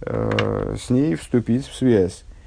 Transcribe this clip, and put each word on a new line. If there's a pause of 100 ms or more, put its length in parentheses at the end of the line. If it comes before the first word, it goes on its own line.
э,
с
ней
вступить
в
связь. (220)